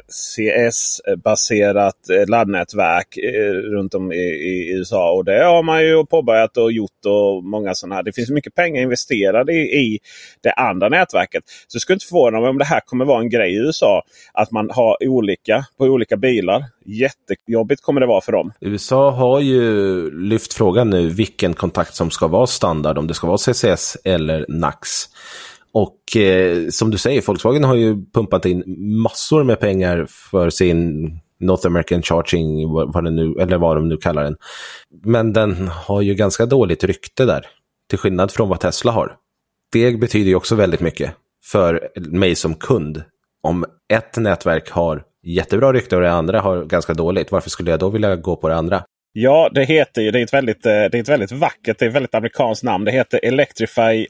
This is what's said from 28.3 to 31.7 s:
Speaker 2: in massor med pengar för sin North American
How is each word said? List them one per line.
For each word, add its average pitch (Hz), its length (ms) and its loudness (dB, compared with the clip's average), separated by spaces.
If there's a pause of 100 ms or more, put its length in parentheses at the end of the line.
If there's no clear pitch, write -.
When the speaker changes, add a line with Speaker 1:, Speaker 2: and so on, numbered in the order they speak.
Speaker 2:
in 90 180 0 (380)
massor 147 420 0
med 113 160 2
pengar 90 460 0 (240)
för 87 200 2
sin 82 600 0 (300)
North 92 260 2
American 87 360 0